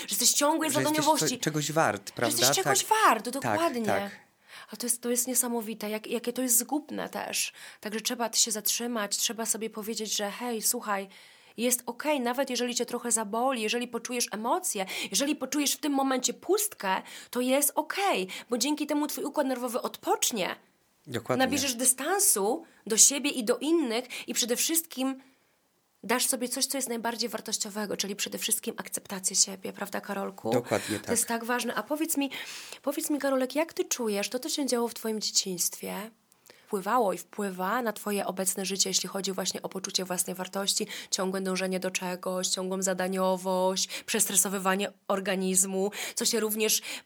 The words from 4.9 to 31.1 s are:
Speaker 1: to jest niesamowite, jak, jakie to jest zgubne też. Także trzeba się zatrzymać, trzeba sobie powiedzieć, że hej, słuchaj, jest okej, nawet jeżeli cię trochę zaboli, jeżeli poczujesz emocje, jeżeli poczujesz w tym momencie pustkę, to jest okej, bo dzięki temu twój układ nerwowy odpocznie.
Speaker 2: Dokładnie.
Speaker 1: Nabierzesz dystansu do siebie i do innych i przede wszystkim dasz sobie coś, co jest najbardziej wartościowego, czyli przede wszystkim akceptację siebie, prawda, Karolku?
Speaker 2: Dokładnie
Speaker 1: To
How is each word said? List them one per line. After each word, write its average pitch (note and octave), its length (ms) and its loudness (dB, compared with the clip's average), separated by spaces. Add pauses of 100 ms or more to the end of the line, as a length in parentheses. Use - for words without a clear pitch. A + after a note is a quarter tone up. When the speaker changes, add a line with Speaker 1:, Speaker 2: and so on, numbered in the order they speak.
Speaker 1:
to A#3+ 80 -4
jest A#3+ 160 2
niesamowite, A#3 640 -2
jak, G#3+ 160 -6
jakie A#3 260 -2
to B3+ 100 -4
jest B3 160 4
zgubne A#3 500 -2
też. - 440 -4 (280)
Także G#3+ 200 -6
trzeba A3+ 320 -2
się - 180 2
zatrzymać, G#3+ 680 -2
trzeba A3 300 -2
sobie A3 240 -2
powiedzieć, G#3+ 460 -6
że G3+ 140 -2
hej, A3+ 320 -4
słuchaj, G3+ 460 -2 (480)
jest A#3+ 300 2
okej, C#4+ 340 0
nawet B3 300 0
jeżeli A#3+ 240 -2
cię A#3+ 120 0
trochę A#3+ 260 -4
zaboli, A3+ 500 0
jeżeli A#3+ 260 0
poczujesz A#3+ 440 -4
emocje, A3 540 0 (240)
jeżeli C#4 260 2
poczujesz C4+ 360 0
w - 80 -4
tym D4+ 120 0
momencie C4 420 2
pustkę, - 680 0 (280)
to B3 100 0
jest C4 340 4
okej, D4+ 540 2 (220)
bo B3 80 2
dzięki D4 280 2
temu D4 200 2
twój - 180 -4
układ C#4+ 220 0
nerwowy B3 360 -2
odpocznie. A3+ 760 0 (500)
Speaker 2:
Dokładnie. C3 400 2
Speaker 1:
Nabierzesz C4+ 280 0
dystansu C4 880 4 (220)
do G#3 100 2
siebie C#4 340 6
i B3+ 140 -2
do A#3 140 2
innych B3+ 680 0
i A#3 60 -6
przede A#3 220 2
wszystkim C4+ 640 0 (840)
dasz A#3+ 240 2
sobie B3+ 220 0
coś, C4 180 0
co C#4 120 -2
jest A#3+ 100 -2
najbardziej A#3 400 -4
wartościowego, G#3 680 -4
czyli G3+ 200 -4
przede - 220 -4
wszystkim F#3+ 400 -2
akceptację F#3+ 580 -6
siebie, G3 360 0
prawda, G3 280 -6
Karolku? G3 500 -4
Speaker 2:
Dokładnie A2+ 480 2
Speaker 1:
To - 140 -8